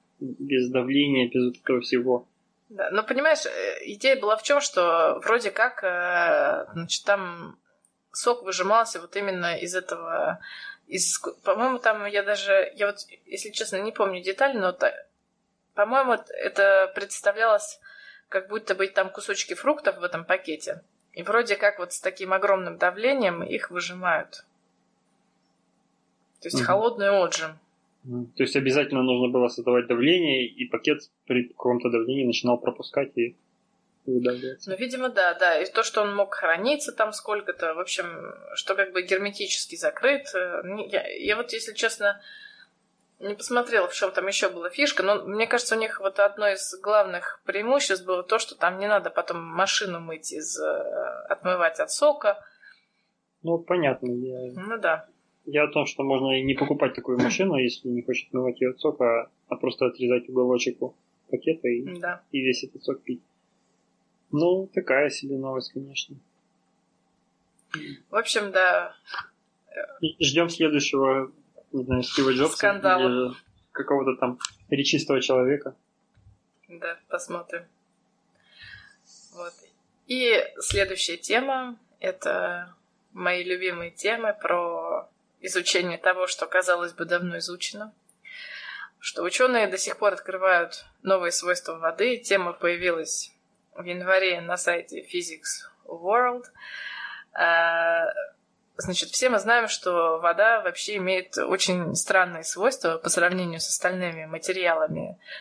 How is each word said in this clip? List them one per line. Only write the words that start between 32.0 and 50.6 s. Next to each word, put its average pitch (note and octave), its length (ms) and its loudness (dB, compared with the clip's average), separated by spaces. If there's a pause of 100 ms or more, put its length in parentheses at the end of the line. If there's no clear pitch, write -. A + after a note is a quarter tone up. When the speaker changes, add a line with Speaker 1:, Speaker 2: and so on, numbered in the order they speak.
Speaker 1:
начинал A#2+ 320 2
пропускать - 600 -4
и A#2+ 160 -2 (720)
выдавливаться. B2+ 640 -2
Speaker 2:
Ну, F#3+ 60 -4
видимо, B3 320 -4
да, F#3+ 240 2
да. E3+ 300 4
И F#3 100 -6
то, A3+ 100 2
что A3 200 0
он G3+ 120 0
мог G3+ 200 0
храниться G3+ 580 0
там G#3+ 220 0
сколько-то, F#3+ 580 -4
в D#3+ 80 -6
общем, F#3 240 -4 (500)
что - 200 -4
как F#3+ 180 -2
бы F3+ 80 -2
герметически G3 760 -4
закрыт. C4 580 0
Э, F3+ 300 -4
не, G3 260 -8
я, G3+ 180 -2
я G3+ 280 -2
вот, A#3 180 -6
если A3 180 -8
честно, G#3 480 0 (1000)
не G3+ 140 -6
посмотрела, A#3 540 2
в F3 60 -8
чем F#3+ 180 0
там F#3 140 -2
еще G3 240 0
была E3+ 180 -8
фишка, C#4+ 340 0
но G3 220 2
мне G#3 220 -2
кажется, A#3+ 300 0
у - 20 0
них A3 220 -4
вот G3 200 -2
одно G3+ 280 4
из F#3+ 340 -4
главных F#3+ 640 2
преимуществ G#3 580 0
было F3+ 180 0
то, A3 160 2
что - 160 -6
там F3+ 240 0
не G3 100 -4
надо G3 200 2
потом F#3 340 -2
машину F3 580 -2
мыть D#3+ 340 -10
из, D#3 260 -8